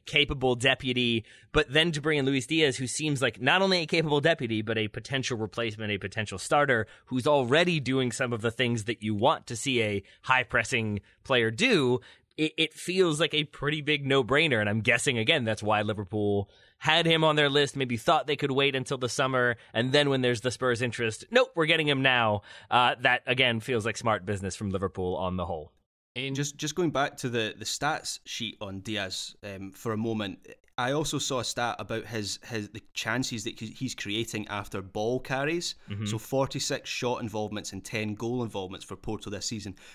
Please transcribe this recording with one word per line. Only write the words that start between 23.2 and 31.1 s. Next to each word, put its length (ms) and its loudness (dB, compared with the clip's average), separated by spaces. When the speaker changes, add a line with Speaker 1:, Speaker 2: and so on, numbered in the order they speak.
Speaker 1:
again, 340 2
feels 260 -2
like 100 -2
smart 300 0
business 280 -4
from 160 -6
Liverpool 460 -2
on 220 -2
the 80 -4
whole. 260 -8
Speaker 2:
And 220 -6
just, 220 -4
just 160 -6
going 160 0
back 280 -2
to 120 -4
the, 260 -2
the 80 -12
stats 640 -6
sheet 340 -8
on 200 -8
Diaz, 540 -6
um, 280 -12
for 200 -6
a 40 -2
moment, 500 -4
I 160 0
also 260 -2